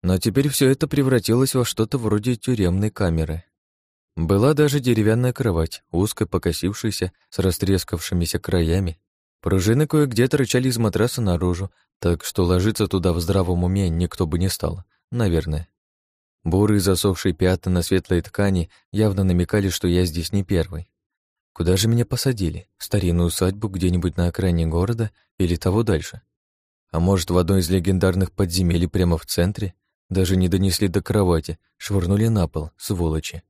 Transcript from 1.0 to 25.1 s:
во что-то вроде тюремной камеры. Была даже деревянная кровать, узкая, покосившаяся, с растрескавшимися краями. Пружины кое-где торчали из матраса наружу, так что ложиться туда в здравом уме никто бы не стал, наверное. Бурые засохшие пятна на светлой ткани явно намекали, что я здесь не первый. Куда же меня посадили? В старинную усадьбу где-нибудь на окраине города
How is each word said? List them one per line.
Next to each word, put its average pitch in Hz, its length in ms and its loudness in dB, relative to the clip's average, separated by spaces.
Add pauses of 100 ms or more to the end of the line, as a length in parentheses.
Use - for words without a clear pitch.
во 123 100 2
что-то 110 320 -2
вроде 110 380 0
тюремной 104 560 0
камеры. 82 520 -2 (720)
Была 98 380 2
даже 143 260 2
деревянная 120 540 2
кровать, 82 560 -2
узкая, 95 380 -2
покосившаяся, 92 840 -4 (200)
с - 80 -8
растрескавшимися 90 1000 0
краями. 87 600 0 (420)
Пружины 104 460 2
кое-где 131 420 2
торчали 127 400 0
из 117 80 -2
матраса 113 440 0
наружу, 90 480 0 (300)
так 85 240 0
что - 220 -2
ложиться 92 420 2
туда 92 240 0
в 82 80 0
здравом 87 460 0
уме 95 240 0
никто 85 360 -2
бы 82 140 -2
не 92 80 0
стал, 82 380 -6 (260)
наверное. 82 560 -2 (800)
Бурые 101 340 2
засохшие 92 540 0
пятна 92 380 0
на 90 100 0
светлой 90 400 0
ткани 95 480 -2 (240)
явно 101 320 2
намекали, 92 420 2
что 90 220 -2
я 90 160 2
здесь 82 260 -4
не 98 140 -2
первый. 82 440 -4 (640)
Куда 90 240 2
же 101 140 2
меня 117 160 2
посадили? 101 720 -4
В - 80 -16
старинную 87 420 0
усадьбу 98 400 -2
где-нибудь 90 480 0
на 87 120 0
окраине 85 380 0
города 104 460 -2 (260)